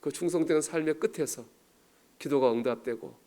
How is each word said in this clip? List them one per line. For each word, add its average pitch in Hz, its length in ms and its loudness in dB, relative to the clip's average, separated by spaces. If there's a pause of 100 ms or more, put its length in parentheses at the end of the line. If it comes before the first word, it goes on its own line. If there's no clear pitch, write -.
그 143 120 -4
충성된 165 480 0
삶의 156 400 -2
끝에서 131 460 -4 (720)
기도가 135 340 4
응답되고 117 640 -2 (100)